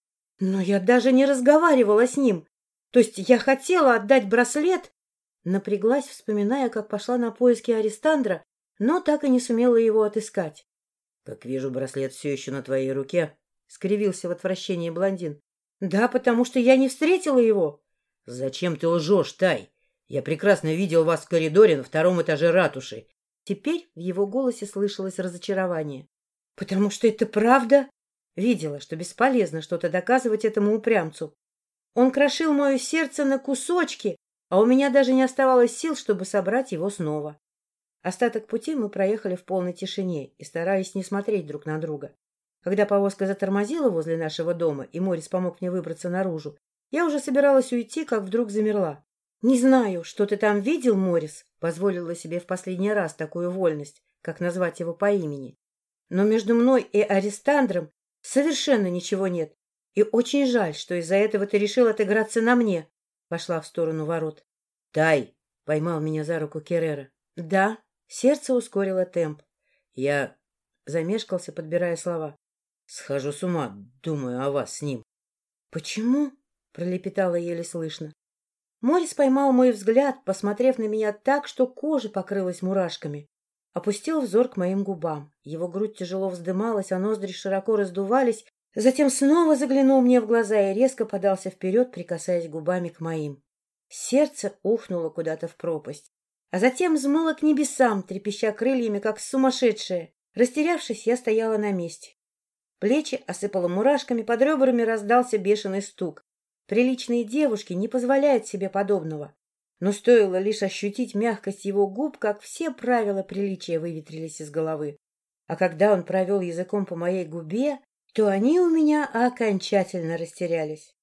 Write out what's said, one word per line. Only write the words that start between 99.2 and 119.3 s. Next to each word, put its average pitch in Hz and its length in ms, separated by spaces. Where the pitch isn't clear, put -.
Растерявшись, 247 760
я 240 80
стояла 220 420
на 208 140
месте. 175 440
Плечи 262 480
осыпало 185 400
мурашками, 233 560
под 233 180
ребрами 262 400
раздался 226 560
бешеный 196 460
стук. - 420
Приличные 240 540
девушки 226 480
не 190 140
позволяют 254 600
себе 190 220
подобного. 165 640
Но 190 100
стоило 202 480
лишь 208 240
ощутить 202 520
мягкость 202 500
его 202 200
губ, 226 320
как 208 220
все - 320
правила 220 520
приличия 185 540
выветрились 160 640
из 151 100
головы. 151 460
А 165 80
когда 185 380
он 180 100
провел 190 360
языком 180 460
по 180 100
моей 180 300
губе, 170 540
то 214 140
они 220 320
у 349 100
меня 302 440
окончательно 196 1040